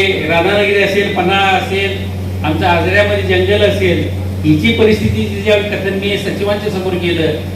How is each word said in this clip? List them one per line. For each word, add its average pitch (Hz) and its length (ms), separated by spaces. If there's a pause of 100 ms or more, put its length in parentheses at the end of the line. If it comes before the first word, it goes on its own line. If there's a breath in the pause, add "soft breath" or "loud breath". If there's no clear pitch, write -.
(300)
राधानगरी 202 540
असेल, 190 320
पन्हाळा 190 420
असेल, 190 400 (480)
आमच्या 175 260
आजऱ्यामध्ये 196 520
जंगल 190 420
असेल, 170 380 (420)
हिची 156 280
परिस्थिती 214 520 (180)
ज्यावेळी 208 260
कथन - 300
मी 202 180
सचिवांच्या 208 540
समोर 185 220
केलं, 170 380 (240)